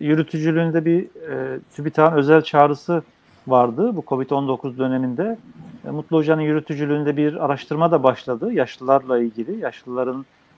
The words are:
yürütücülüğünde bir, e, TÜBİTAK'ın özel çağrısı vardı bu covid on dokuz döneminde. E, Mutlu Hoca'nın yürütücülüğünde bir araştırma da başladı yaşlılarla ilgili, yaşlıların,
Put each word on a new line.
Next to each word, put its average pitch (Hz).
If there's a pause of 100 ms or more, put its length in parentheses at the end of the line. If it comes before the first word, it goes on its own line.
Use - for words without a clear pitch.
yürütücülüğünde 160
bir, 170
e, 135 (160)
TÜBİTAK'ın 156
özel 151
çağrısı 147 (440)
vardı 131
bu 156
covid 131
on 139
dokuz 127
döneminde. 131 (480)
E, 143
Mutlu 151
Hoca'nın 156
yürütücülüğünde 147
bir 151
araştırma 151
da 156
başladı 131
yaşlılarla 131
ilgili, 117
yaşlıların, 127 (320)